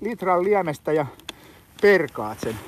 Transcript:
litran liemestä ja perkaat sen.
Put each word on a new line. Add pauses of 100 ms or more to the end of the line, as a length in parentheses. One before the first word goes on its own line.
litran
liemestä
ja (760)
perkaat
sen. (120)